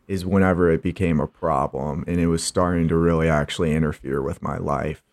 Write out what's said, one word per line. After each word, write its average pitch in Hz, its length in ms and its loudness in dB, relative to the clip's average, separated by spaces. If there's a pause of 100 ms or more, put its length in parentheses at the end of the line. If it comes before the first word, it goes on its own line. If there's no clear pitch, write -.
is 92 200 -4
whenever 92 440 4
it 80 120 2
became 85 360 0
a 69 80 0
problem, 73 800 -4
and 85 140 -2
it 85 80 2
was 82 160 0
starting 87 420 0
to 82 100 0
really 82 320 2
actually 76 460 0
interfere 71 480 -2
with 73 180 -6
my 73 160 -6
life. 76 460 -4 (100)